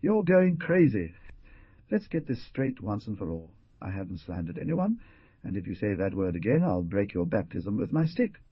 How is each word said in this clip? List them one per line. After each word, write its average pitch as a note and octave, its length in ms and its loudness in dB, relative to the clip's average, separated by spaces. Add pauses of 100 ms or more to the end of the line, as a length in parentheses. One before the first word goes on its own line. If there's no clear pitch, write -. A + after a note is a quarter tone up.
you're G#3+ 220 2
going F#3 360 6
crazy. C#3+ 560 4 (760)
Let's G#3+ 180 0
get D#3+ 180 -4
this A#2+ 160 -4
straight - 380 -4
once G2+ 260 -4
and G#2+ 100 -6
for F2+ 140 -6
all. E2 200 -8 (300)
I - 100 -10
haven't F#2+ 300 -8
slandered F2 380 -8
anyone, F3+ 420 -2 (440)
and F#2+ 120 -6
if G2 100 -6
you G2+ 80 -6
say G2+ 200 -2
that F#2+ 200 -2
word F#2+ 220 -2
again, A2 260 2
I'll F#2+ 200 0
break G2 320 -2
your F2+ 120 0
baptism G2+ 500 -4
with - 160 -2
my D#3 140 2
stick. G#3+ 340 -2 (120)